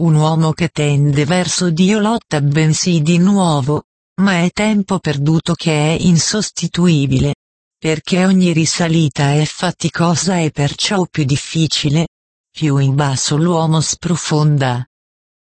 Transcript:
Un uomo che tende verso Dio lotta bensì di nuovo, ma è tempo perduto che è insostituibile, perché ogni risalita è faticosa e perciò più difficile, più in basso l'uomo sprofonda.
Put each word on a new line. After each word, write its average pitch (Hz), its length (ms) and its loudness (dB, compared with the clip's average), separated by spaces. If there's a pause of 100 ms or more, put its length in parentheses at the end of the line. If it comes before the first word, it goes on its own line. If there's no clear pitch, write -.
Un 160 140 4
uomo 160 380 2
che 165 160 -4
tende 147 560 0
verso 180 440 -2
Dio 185 300 2
lotta 208 420 -2
bensì 156 600 0
di 170 160 2
nuovo, 165 640 0 (380)
ma 190 200 2
è 175 80 0
tempo 208 480 -2
perduto 156 560 0
che - 180 -2
è 151 300 0
insostituibile, 160 1300 0 (420)
perché 160 480 -2
ogni 185 280 2
risalita 160 800 0
è 151 120 2
faticosa 170 960 -2
e 160 100 0
perciò 165 560 -2
più 156 200 -4
difficile, 151 840 -2 (420)
più 147 280 -2
in 135 180 2
basso 143 420 -2
l'uomo 160 440 2
sprofonda. 147 1040 -2 (680)